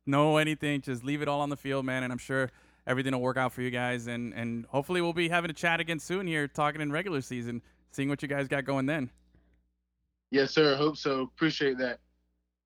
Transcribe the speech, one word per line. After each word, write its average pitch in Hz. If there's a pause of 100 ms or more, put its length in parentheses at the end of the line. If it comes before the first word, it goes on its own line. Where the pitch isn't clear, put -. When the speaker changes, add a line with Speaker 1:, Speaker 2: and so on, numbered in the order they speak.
Speaker 1:
No 151
anything. 151
Just 123
leave 143
it 147
all 143
on 143
the 143
field, 139
man. 127
And 127
I'm 123
sure 131 (360)
everything 131
will 131
work 127
out 127
for -
you 127
guys. 123
And, 120
and 117
hopefully 175
we'll 170
be 170
having 170
a 156
chat 165
again 165
soon 185
here, 156
talking 151
in 147
regular 160
season, 120 (300)
seeing 139
what 143
you 147
guys 139
got 139
going 135
then. 143 (1200)
Speaker 2:
Yes, 135
sir. 151
Hope 147
so. 135
Appreciate 143
that. 123 (640)